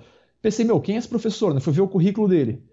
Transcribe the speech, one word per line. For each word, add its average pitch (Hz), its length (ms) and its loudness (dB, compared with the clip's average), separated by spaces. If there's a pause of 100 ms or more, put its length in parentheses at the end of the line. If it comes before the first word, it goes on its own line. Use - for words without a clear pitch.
(400)
Pensei, 220 240 0
meu, 214 160 2
quem 196 140 -4
é 226 40 -2
esse 240 100 -8
professor, 214 440 -2
né? 135 80 0
Fui 156 120 -2
ver 151 100 2
o 190 60 0
currículo 196 400 0
dele. 139 340 0 (100)